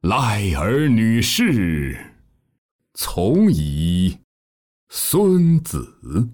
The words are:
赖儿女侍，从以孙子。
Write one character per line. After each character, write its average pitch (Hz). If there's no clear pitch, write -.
赖 104
儿 120
女 113
侍， 90
从 165
以 80
孙 175
子。 85